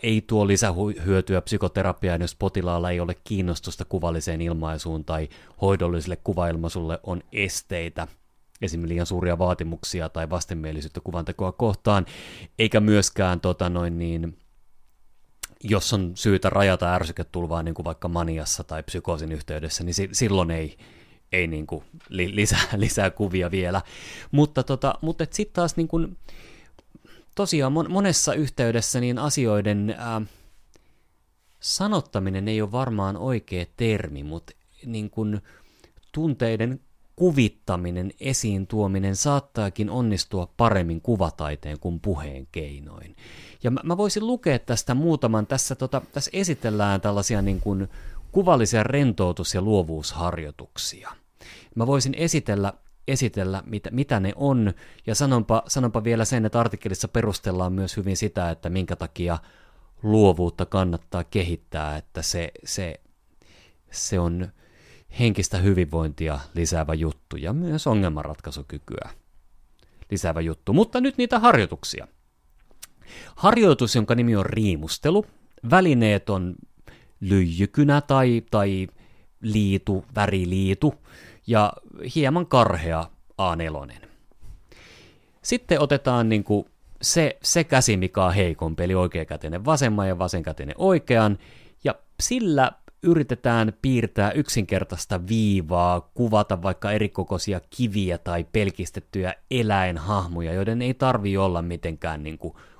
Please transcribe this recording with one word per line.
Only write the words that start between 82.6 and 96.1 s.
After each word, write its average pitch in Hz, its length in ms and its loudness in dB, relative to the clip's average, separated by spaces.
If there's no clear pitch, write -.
A 90 180 0
nelonen. 76 460 -8
Sitten 185 400 0
otetaan 127 480 4
niinku 104 380 2
se, - 420 2
se 165 200 2
käsi, 127 340 4
mikä 92 280 0
on 90 80 2
heikompi, 85 500 0
eli 92 120 0
oikeakätinen 82 720 -4
vasemman 117 420 2
ja 90 120 -2
vasenkätinen 80 580 -4
oikean, 117 600 4
ja - 120 0
sillä 170 520 2
yritetään 120 800 2
piirtää 110 500 2
yksinkertaista 92 960 -2
viivaa, 90 720 2